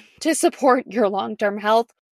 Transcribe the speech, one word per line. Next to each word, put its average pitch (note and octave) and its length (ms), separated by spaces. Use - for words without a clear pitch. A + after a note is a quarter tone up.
<laughs> - 180
to D#4 140
support C4 520
your G3+ 220
long-term G#3 480
health A3 340